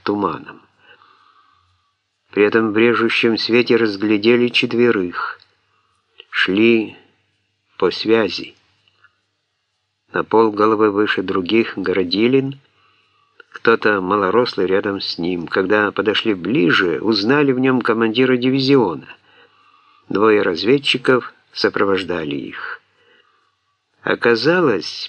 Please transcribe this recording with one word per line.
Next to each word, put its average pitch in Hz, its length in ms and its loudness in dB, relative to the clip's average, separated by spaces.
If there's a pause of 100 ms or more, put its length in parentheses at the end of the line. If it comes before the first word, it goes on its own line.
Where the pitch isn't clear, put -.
туманом. 95 600 -6 (1700)
При 101 120 2
этом 110 280 2
в 104 60 -2
режущем 113 600 2
свете 120 380 2
разглядели 110 720 2
четверых. 117 920 -2 (920)
Шли 107 640 0 (800)
по 90 140 0
связи. 107 640 -2 (1600)
На 87 120 -4
пол 110 280 2
головы 107 380 2
выше 101 320 -2
других 95 560 -2
Городилин, 101 840 0 (920)
кто-то 110 500 0
малорослый 98 640 0
рядом 98 340 -2
с - 200 -8
ним. 85 260 -4
Когда 101 460 0
подошли 104 420 -2
ближе, 87 680 0
узнали 113 520 0
в 123 80 -2
нём 131 220 0
командира 113 540 0
дивизиона. 127 720 0 (1000)
Двое 104 320 2
разведчиков 120 920 0 (200)
сопровождали 95 840 -2
их. - 460 -12 (1200)
Оказалось, 120 1080 0